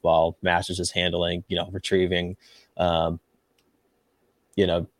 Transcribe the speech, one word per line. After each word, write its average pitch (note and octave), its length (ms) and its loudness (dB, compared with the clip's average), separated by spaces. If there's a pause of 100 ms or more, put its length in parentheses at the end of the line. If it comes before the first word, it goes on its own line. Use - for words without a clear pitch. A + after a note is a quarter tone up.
while E2 400 2
Masters F2+ 360 0
is F2+ 120 -4
handling, F2 560 -2
you F2+ 100 -4
know, E2+ 140 -4
retrieving, F2+ 680 -2 (400)
um, E2+ 420 0 (1400)
you G2 120 4
know F2 180 0 (140)